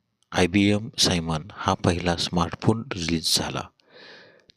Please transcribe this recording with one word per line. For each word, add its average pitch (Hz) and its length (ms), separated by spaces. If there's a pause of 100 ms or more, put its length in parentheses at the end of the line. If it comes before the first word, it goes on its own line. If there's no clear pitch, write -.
(320)
आयबीएम 101 560 (100)
सायमन 82 540
हा - 220
पहिला 87 420
स्मार्टफोन 87 680 (100)
रिलीज 82 460
झाला. - 300 (880)